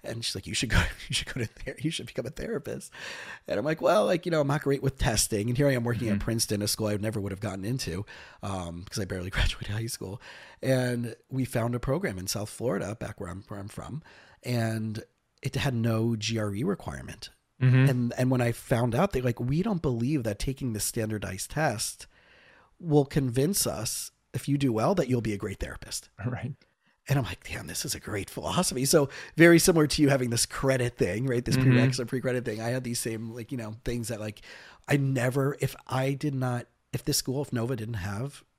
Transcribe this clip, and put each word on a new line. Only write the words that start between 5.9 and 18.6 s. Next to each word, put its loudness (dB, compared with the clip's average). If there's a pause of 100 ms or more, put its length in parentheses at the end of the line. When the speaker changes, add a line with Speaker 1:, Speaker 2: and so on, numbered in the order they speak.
Speaker 1:
at 2
Speaker 2:
Mm-hmm. -2
Speaker 1:
Princeton, 0
a 0
school 0
I 0
never -2
would -4
have -8
gotten -6
into, -4 (380)
um, -6
'cause -6
I -2
barely -4
<laughs> -4
graduated 0
high -4
school. -8 (420)
And 0 (140)
we 0
found 0
a -2
program -2
in -6
South -4
Florida, -4
back -8
where -8
I'm, -12
where -10
I'm -10
from, -10 (400)
and -2 (400)
it -4
had 0
no 2
G -2
R -2
E -2
requirement. -6 (320)
Speaker 2:
Mm-hmm. 6
Speaker 1:
And, 2
and 4
when 4
I 2
found 0